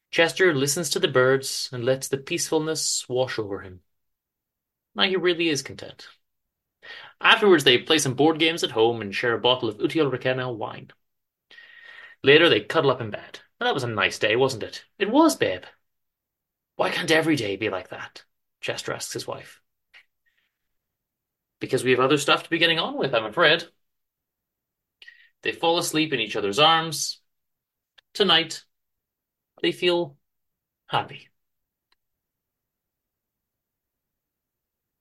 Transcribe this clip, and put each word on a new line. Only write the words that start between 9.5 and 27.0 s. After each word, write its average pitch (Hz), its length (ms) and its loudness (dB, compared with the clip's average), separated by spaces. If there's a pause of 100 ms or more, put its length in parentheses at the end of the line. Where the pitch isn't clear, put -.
of 104 80 -6
Utiel 143 340 -2
Requena 127 440 -4
wine. 120 360 -12 (1300)
Later, 156 260 8
they 123 140 4
cuddle 139 280 0
up 123 120 -2
in 107 80 -8
bed. - 300 -14 (200)
"Now, 240 60 -4
that 247 80 0
was 127 100 -4
a 120 40 -4
nice 98 300 0
day, 107 160 2
wasn't 127 280 0
it?" - 240 -12 (120)
"It 202 120 -2
was, 294 260 4
babe." 92 280 -4 (1120)
"Why 180 120 -2
can't 175 220 -4
every 156 260 2
day 101 200 -4
be 107 120 -4
like 92 220 -8
that?" - 340 -18 (380)
Chester - 320 -8
asks - 180 -10
his - 140 -10
wife. - 340 -14 (2000)
"Because 117 240 -2
we 127 60 2
have 123 100 4
other 139 160 4
stuff - 280 0
to - 60 -20
be 165 60 0
getting 165 220 2
on 240 180 -4
with, 147 180 -2
I'm 110 120 -2
afraid." 160 440 2 (1700)
They 110 100 -4
fall 170 260 0
asleep 156 340 -2
in 123 60 -2
each 107 160 -6
other's 101 240 -2
arms. 160 640 0 (920)